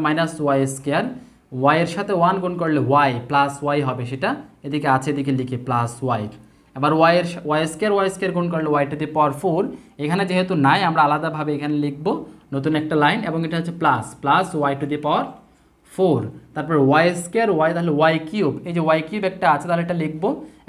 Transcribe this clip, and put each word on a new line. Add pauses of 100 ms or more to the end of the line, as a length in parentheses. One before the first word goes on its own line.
মাইনাস (120)
ওয়াই (160)
স্কয়ার, (560)
ওয়াইয়ের
সাথে
ওয়ান
গুণ
করলে (100)
ওয়াই (180)
প্লাস (120)
ওয়াই
হবে,
সেটা (360)
এদিকে
আছে,
এদিকে
লিখি
প্লাস (120)
ওয়াই। (540)
এবার
ওয়াইয়ের
সা-,
ওয়াই (120)
স্কয়ার,
ওয়াই
স্কয়ার
গুণ
করলে (120)
y
to
the
power (100)
four, (420)
এখানে
যেহেতু (140)
নাই
আমরা
আলাদাভাবে
এখানে (100)
লিখব (480)
নতুন
একটা
লাইন,
এবং
এটা
হচ্ছে
প্লাস, (180)
প্লাস (240)
y
to
the
power (720)
four, (340)
তারপর (140)
ওয়াই (160)
স্কয়ার,
ওয়াই
তাহলে
ওয়াই (160)
কিউব, (160)
এই
যে
ওয়াই
কিউব
একটা
আছে,
তাহলে
এটা
লিখব, (440)